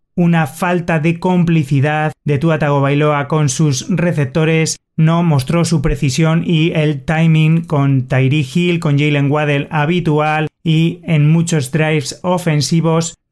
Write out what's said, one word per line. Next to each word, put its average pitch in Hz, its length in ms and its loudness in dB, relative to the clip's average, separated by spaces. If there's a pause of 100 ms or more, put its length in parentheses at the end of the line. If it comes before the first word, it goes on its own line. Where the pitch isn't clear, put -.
(160)
una 170 300 2
falta 175 540 -2
de 170 180 0
complicidad 156 920 0 (120)
de 143 140 0
Tua 156 220 0
Tagovailoa 143 680 0
con 151 220 0
sus 143 400 -2
receptores, 160 920 -2 (180)
no 165 280 2
mostró 160 400 0
su 165 180 0
precisión 160 640 0
y 160 240 2
el 151 320 -2
timing 160 640 2
con 139 420 0
Tyreek 135 480 0
Hill, 175 240 0
con 151 180 0
Jalen 143 320 0
Waddell 147 440 0
habitual, 156 800 0 (120)
y 165 400 0
en 151 260 2
muchos 160 440 0
drives 156 500 -2
ofensivos 165 960 0 (140)